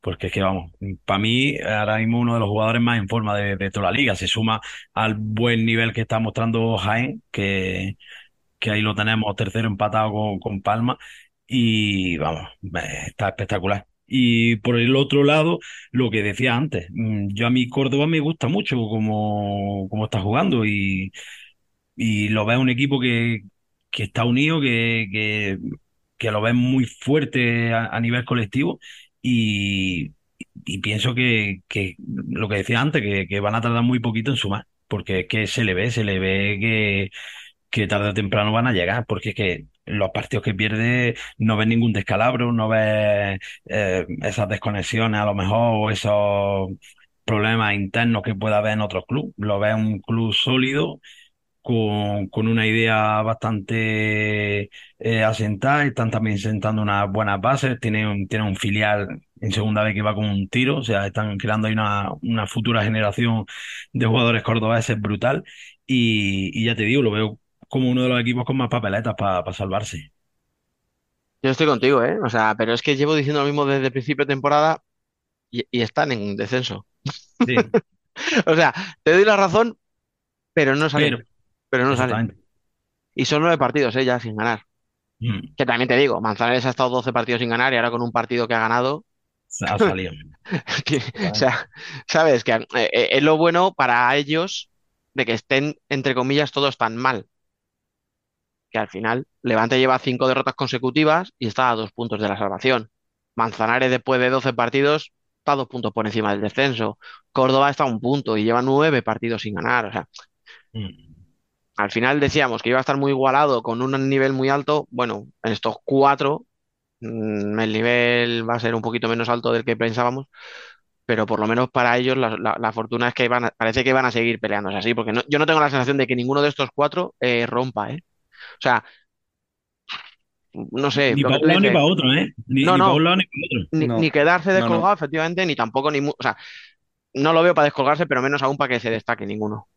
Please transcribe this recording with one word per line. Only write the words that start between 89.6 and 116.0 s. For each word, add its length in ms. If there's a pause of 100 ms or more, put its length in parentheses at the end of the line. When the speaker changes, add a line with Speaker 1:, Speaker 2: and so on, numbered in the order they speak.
Speaker 1:
Ha 180
salido. 340 (320)
Speaker 2:
<laughs> 400
Que, 140 (180)
Speaker 1:
Vale. 160
Speaker 2:
o 20
sea, 340 (380)
sabes 380
que, 80
eh, 220
eh, 380
es 100
lo 140
bueno 380
para 420
ellos 540 (440)
de 120
que 80
estén, 420 (120)
entre 260
comillas, 380
todos 260
tan 180
mal. 300 (1400)
Que 80
al 100
final, 380 (160)
Levante 360
lleva 200
cinco 300
derrotas 260
consecutivas 840
y 80
está 240
a 40
dos 180
puntos 280
de 80
la 100
salvación. 520 (440)
Manzanares, 560
después 300
de 100
doce 220
partidos, 600 (260)
está 140
a 40
dos 120
puntos 240
por 140
encima 260
del 100
descenso. 560 (340)
Córdoba 380
está 140
a 20
un 140
punto 360
y 80
lleva 180
nueve 400
partidos 400
sin 120
ganar. 320
O 60
sea, 160 (640)
Speaker 1:
Mm. 340 (680)
Speaker 2:
al 140
final 300
decíamos 420
que 80
iba 80
a 20
estar 160
muy 160
igualado 500
con 200
un 260
nivel 240
muy 160
alto. 420
Bueno, 380 (140)
en 100
estos 320
cuatro, 640 (540)